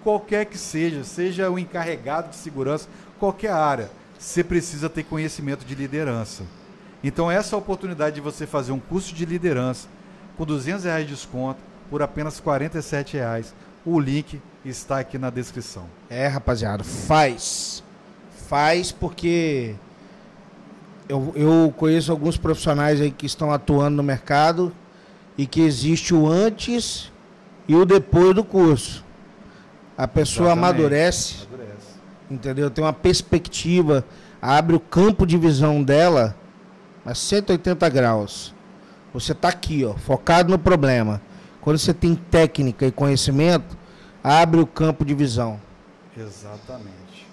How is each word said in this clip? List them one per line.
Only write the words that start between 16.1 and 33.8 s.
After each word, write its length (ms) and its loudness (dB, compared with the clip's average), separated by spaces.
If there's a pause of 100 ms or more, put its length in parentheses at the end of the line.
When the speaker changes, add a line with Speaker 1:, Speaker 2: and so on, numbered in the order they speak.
Speaker 2:
rapaziada, 560 -2
faz. 1000 0 (640)
Faz 440 2
porque 840 -2 (1300)
eu, 280 -4
eu 420 6
conheço 340 2
alguns 260 -2
profissionais 600 0
aí 120 2
que 140 -12
estão 260 -4
atuando 460 2
no 60 0
mercado 680 2 (640)
e 80 0
que 160 0
existe 520 2
o 140 6
antes 840 -2 (560)
e 80 4
o 100 8
depois 500 6
do 80 2
curso. 640 2 (920)
A 100 -2
pessoa 420 2
Speaker 1:
Exatamente. 160 4
Speaker 2:
amadurece, 840 0
Speaker 1:
Amadurece. 400 -18 (420)
Speaker 2:
entendeu? 400 -4
Tem 140 -2
uma 100 0
perspectiva, 1120 0 (360)